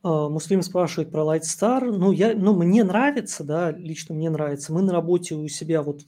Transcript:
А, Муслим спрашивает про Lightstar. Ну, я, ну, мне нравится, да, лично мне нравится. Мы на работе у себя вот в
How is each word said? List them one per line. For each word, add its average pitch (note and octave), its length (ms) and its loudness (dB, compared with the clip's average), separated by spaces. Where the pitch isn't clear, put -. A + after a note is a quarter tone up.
А, D#3 260 0
Муслим D#3+ 340 0
спрашивает E3+ 480 -2
про D#3 120 -2
Lightstar. D#3+ 580 0
Ну, G3 320 2
я, G3+ 220 2
ну, G#3 200 4
мне F#3 300 4
нравится, A3 580 0
да, D#3 300 -2
лично D#3+ 420 -10
мне D#3+ 160 -2
нравится. D3 420 -4
Мы F3 100 2
на F#3+ 100 2
работе E3+ 420 0
у D3+ 140 -6
себя D#3 340 -2
вот C#3+ 200 -6
в - 60 -20